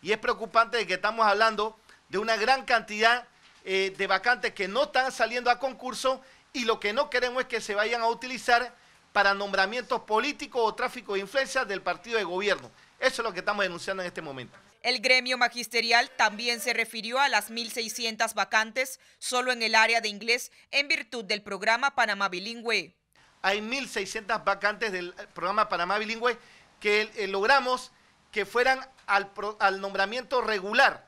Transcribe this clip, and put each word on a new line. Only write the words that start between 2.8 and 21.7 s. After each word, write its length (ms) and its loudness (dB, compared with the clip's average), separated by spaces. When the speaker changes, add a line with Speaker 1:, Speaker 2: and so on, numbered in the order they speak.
Speaker 1:
eh, 320 0
de 120 -2
vacantes 440 2
que 140 -4
no 180 0
están 280 0
saliendo 380 0
a 100 2
concurso 600 -4
y 120 -4
lo 160 2
que 120 -2
no 160 0
queremos 340 0
es 60 -6
que 120 -4
se 160 -6
vayan 240 0
a 80 0
utilizar 680 0
para 220 4
nombramientos 680 0
políticos 640 -2
o 100 0
tráfico 400 -6
de 60 0
influencias 480 -2
del 140 -4
partido 360 -4
de 60 0
gobierno. 460 -2
Eso 240 0
es 40 -2
lo 60 -4
que 80 -8
estamos 240 0
denunciando 380 -4
en 60 -6
este 140 -10
momento. 360 -12
Speaker 2:
El 180 -2
gremio 360 2
magisterial 800 0
también 420 0
se 140 -2
refirió 460 -4
a 100 4
las 220 0
mil 200 -8
seiscientas 640 -4
vacantes 680 -2
solo 340 -2
en 100 -2
el 120 0
área 260 6
de 80 -4
inglés 440 -2
en 180 0
virtud 360 -4
del 180 -4
programa 520 0